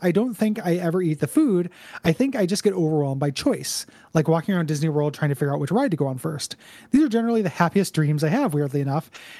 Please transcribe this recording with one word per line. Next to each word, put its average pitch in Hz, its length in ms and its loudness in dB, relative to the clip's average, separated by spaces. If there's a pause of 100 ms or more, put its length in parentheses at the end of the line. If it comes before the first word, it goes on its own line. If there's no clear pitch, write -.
I 180 80 4
don't 220 240 0
think 214 280 -2
I 175 120 2
ever 180 260 0
eat 156 200 -2
the 147 60 0
food. 190 440 2 (320)
I 165 100 2
think 262 220 0
I 208 100 2
just 190 180 -2
get 202 100 4
overwhelmed 156 480 0
by 147 100 0
choice, - 560 -4 (260)
like 160 140 2
walking 165 260 2
around 170 140 0
Disney 156 220 0
World 147 260 0
trying 151 140 0
to 139 60 0
figure 143 180 -2
out 147 60 -2
which 143 120 -4
ride 254 200 2
to 147 60 0
go 143 80 0
on 131 140 -4
first. - 360 -8 (360)
These 277 120 6
are 285 60 2
generally 226 320 0
the 175 80 -2
happiest 180 460 0
dreams 151 280 2
I 156 60 2
have, 175 240 0
weirdly 143 280 0
enough, 139 280 -2 (300)